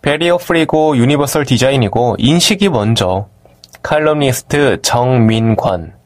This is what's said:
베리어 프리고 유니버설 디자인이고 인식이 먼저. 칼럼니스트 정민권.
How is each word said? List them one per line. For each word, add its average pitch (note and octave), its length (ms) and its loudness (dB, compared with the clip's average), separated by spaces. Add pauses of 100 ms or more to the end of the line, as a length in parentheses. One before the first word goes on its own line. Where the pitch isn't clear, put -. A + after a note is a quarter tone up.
베리어 E3 360 0
프리고 D#3 580 0
유니버설 C#3+ 480 0
디자인이고 A#2+ 720 0
인식이 F3 540 0
먼저. G#2+ 560 -2 (560)
칼럼니스트 D3 960 0
정민권. A2+ 1120 0 (120)